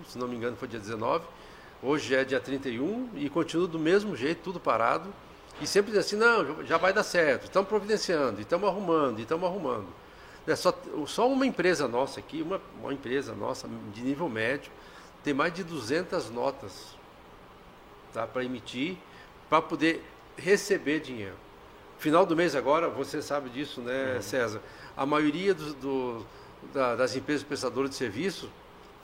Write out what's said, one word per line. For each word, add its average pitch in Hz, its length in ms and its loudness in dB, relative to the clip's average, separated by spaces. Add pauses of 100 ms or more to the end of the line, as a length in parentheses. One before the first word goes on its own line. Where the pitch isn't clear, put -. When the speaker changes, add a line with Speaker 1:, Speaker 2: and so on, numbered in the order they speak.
Speaker 1:
se - 80 -14
não 123 120 -4
me 123 80 -6
engano 117 200 -4
foi 127 120 -10
dia 113 120 -8
dezenove, 113 460 -2 (560)
hoje 127 320 2
é 131 100 6
dia 131 160 0
trinta 135 300 -4
e 117 100 -4
um 226 360 -2
e 143 120 -4
continua 170 400 0
do 165 120 -4
mesmo 185 360 4
jeito, 147 280 -2
tudo 185 160 -6
parado. 143 520 2 (480)
E 147 60 -4
sempre 208 260 4
diz 202 80 4
assim, 196 160 0
"Não, 208 480 4
já 135 140 2
vai 185 160 4
dar 208 80 4
certo, 151 440 4
estamos 196 220 2
providenciando, 190 720 2
estamos 175 300 0
arrumando, 165 500 2
estamos 165 300 -2
arrumando." 131 380 -4 (580)
É 156 100 2
só, 180 160 2 (360)
só 226 200 2
uma 262 160 4
empresa 175 440 4
nossa 123 320 0
aqui, - 240 -6
uma, 180 180 -4 (180)
uma 117 140 -6
empresa 127 400 -4
nossa 120 340 -6 (240)
de 107 120 -12
nível 143 260 -2
médio, 117 420 -2 (520)
tem 147 100 0
mais 151 180 2
de 175 120 -8
duzentas 160 680 -2
notas, 120 680 -6 (1160)
tá, 113 140 -4
pra 127 160 -4
emitir, 127 520 -4 (540)
pra 156 100 6
poder 160 460 0 (320)
receber 160 640 2
dinheiro. 107 360 -8 (600)
Final 165 300 6
do 165 80 4
mês 170 200 4
agora, 143 340 2
você 135 340 -4
sabe 143 260 -4
disso, 131 320 -8
né, 131 340 -2
Speaker 2:
Uhum. 117 60 -2
Speaker 1:
César? 110 400 -2 (340)
A 135 100 0
maioria 151 480 4
dos, 151 220 -4
do, 127 500 -4 (480)
da, 127 220 2
das 123 200 2
empresas 139 280 0
prestadoras 135 480 -2
de - 40 -10
serviço 131 540 -4 (540)